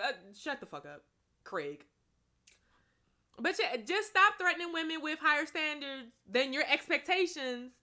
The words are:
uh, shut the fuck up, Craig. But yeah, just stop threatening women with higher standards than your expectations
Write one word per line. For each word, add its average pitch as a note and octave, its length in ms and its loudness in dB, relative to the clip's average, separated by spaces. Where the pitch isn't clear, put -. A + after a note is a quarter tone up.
uh, C4 120 0
shut C#4 260 -6
the F#3 60 -14
fuck D3 200 -12
up, D3 180 -16
Craig. D3 400 -6
But E4 180 0
yeah, F4+ 180 0
just E4+ 340 -2
stop G4+ 280 6
threatening F4 340 0
women D#4+ 300 -2
with D#4 180 -2
higher D4 260 4
standards C#4 680 -4
than C4 240 2
your C#4+ 160 0
expectations C#4 1040 0